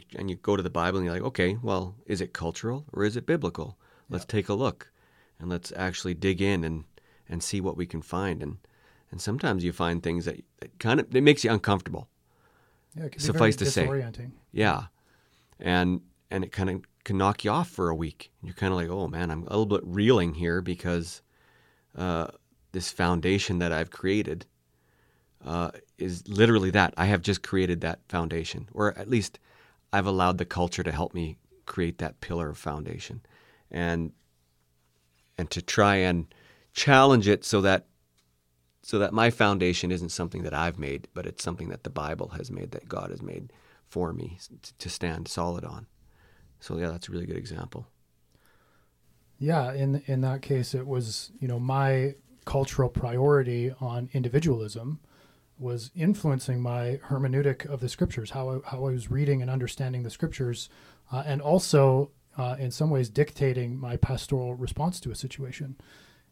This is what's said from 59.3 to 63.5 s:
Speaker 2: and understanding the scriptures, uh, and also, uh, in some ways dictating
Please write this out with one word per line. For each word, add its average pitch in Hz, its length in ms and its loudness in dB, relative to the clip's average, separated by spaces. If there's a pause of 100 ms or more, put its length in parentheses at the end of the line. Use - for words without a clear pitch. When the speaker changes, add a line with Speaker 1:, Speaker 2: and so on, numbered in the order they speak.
Speaker 2:
and 127 100 -2
understanding 127 520 -4
the 117 60 -6
scriptures, 123 600 -4 (420)
uh, 131 140 -4
and 139 160 0
also, 143 720 6 (260)
uh, 127 200 -4
in 127 140 -2
some 156 180 0
ways 131 200 2
dictating 127 680 0